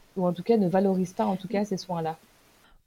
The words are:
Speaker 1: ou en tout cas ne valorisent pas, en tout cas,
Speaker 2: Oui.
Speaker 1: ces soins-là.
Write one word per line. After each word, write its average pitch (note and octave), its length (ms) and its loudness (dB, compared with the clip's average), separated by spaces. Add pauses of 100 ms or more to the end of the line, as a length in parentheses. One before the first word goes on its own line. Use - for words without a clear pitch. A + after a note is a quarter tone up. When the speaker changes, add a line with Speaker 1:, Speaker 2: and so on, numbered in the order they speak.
(160)
Speaker 1:
ou F#3 100 0
en F3+ 80 2
tout F3 100 -8
cas A#3 140 4
ne G3 100 4
valorisent F#3 460 2
pas, A3 120 -2
en G3+ 100 0
tout F#3 120 -12
cas, G3+ 140 -2
Speaker 2:
Oui. G#3 40 -2
Speaker 1:
ces G3 120 -4
soins-là. E3 400 -4 (680)